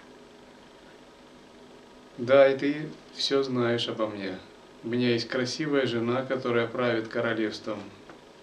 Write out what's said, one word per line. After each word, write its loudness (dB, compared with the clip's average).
«Да, 8
и 0
ты -2
все 0
знаешь 0
обо -2
мне. -8
У -8
меня 2
есть 0
красивая 0
жена, 0
которая 0
правит -2
королевством. -4